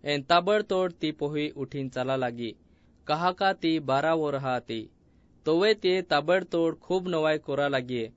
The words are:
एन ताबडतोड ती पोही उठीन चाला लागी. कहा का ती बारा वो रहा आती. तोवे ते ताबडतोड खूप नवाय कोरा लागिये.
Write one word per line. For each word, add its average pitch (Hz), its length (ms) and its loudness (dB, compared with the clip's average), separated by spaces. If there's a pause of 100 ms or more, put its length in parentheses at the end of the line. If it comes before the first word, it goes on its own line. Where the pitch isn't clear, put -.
एन 147 180 -2
ताबडतोड 185 680 2 (100)
ती 156 100 -2
पोही 147 380 -4
उठीन 135 400 -8
चाला 127 260 -4
लागी. 120 400 -4 (520)
कहा 165 240 0
का 190 220 0
ती 160 260 0
बारा 143 340 2
वो 156 180 0
रहा 135 240 -2
आती. 117 340 -6 (560)
तोवे 185 280 4
ते 185 280 0
ताबडतोड 165 800 0
खूप 185 280 -4
नवाय 156 300 2
कोरा 143 300 -2
लागिये. 123 500 -2